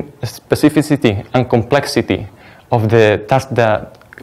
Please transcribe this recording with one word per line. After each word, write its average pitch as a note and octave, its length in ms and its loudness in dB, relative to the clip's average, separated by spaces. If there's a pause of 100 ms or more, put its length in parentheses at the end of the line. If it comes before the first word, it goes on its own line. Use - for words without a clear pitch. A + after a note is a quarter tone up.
(220)
specificity C#3 1120 -2
and B2 160 0
complexity A#2 800 -2 (440)
of A2 180 0
the G#2+ 380 4
task C3 240 0
that A2+ 460 -2 (260)